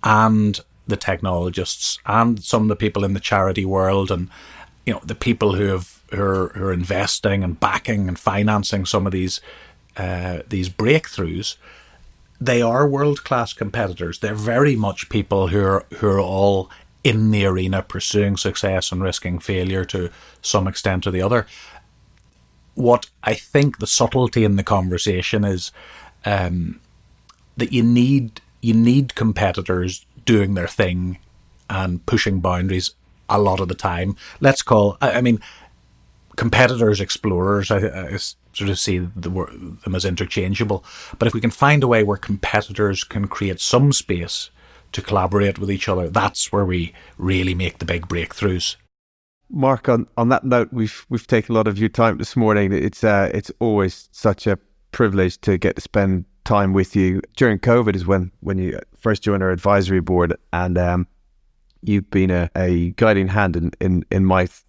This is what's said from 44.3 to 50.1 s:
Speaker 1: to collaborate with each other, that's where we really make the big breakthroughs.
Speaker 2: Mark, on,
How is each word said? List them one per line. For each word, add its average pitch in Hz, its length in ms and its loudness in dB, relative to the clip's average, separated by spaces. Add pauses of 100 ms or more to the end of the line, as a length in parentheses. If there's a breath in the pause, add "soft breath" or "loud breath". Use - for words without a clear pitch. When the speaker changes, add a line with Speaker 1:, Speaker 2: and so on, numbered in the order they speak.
Speaker 1:
to - 80 -8
collaborate 98 580 0
with 98 100 -4
each 101 200 -4
other, 90 200 -2
that's 98 440 -2
where 101 120 2
we 90 280 -2 (240 loud breath)
really 92 360 0
make 87 260 -4
the 80 60 -6
big 85 220 -4
breakthroughs. 90 720 -4 (720)
Speaker 2:
Mark, 135 400 0
on, 120 180 2 (100)